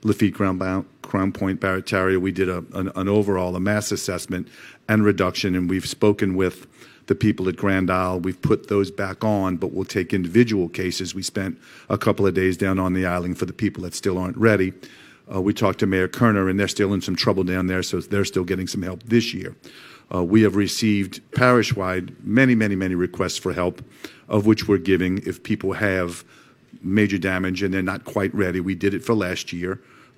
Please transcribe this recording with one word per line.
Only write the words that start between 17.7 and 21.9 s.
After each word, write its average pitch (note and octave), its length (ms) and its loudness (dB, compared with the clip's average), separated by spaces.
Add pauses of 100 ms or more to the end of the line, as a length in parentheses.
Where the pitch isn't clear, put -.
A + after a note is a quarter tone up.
so F2+ 160 -4
they're G2 240 -2
still F2+ 220 -2
getting F#2 220 -4
some F#2 160 -6
help F2+ 200 -8
this A#2 300 2
year. - 200 -10 (600)
Uh, F2+ 100 0
we G#2+ 200 6
have G2 120 4
received G2+ 640 0 (120)
parish-wide G2+ 920 2